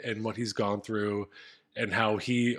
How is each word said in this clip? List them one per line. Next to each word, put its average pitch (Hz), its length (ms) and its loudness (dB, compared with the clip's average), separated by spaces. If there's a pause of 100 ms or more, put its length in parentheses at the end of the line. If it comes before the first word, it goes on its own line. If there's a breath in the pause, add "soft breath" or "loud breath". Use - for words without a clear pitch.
and 110 220 -4
what 110 120 -4
he's 113 180 -4
gone 104 260 2
through 104 480 -2 (480 soft breath)
and 110 160 -2
how 110 240 4
he 120 420 2